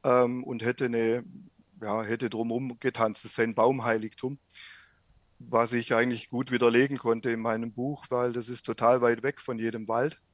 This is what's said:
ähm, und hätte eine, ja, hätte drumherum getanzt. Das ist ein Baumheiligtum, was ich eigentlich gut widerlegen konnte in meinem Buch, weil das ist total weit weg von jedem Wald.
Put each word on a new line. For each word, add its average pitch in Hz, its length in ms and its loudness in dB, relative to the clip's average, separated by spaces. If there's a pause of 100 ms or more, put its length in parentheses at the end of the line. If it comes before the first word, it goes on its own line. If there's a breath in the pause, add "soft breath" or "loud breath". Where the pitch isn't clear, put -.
ähm, 123 400 2
und 117 220 -8
hätte 120 220 0
eine, 117 380 0 (560)
ja, 107 220 -4
hätte 117 260 -4
drumherum 117 520 -4
getanzt. 113 440 0
Das 107 80 -10
ist - 60 -6
ein 113 160 0
Baumheiligtum, 117 880 0 (960 loud breath)
was 117 340 0
ich 120 220 0
eigentlich 117 340 0
gut 127 220 -6
widerlegen 123 480 4
konnte 113 320 0
in 113 100 -2
meinem 113 320 -2
Buch, 127 380 -8
weil 123 220 0
das 117 160 -6
ist 123 160 -8
total 120 360 4
weit 117 220 4
weg 139 180 -4
von 117 200 -6
jedem 110 260 -6
Wald. 120 340 -2 (140)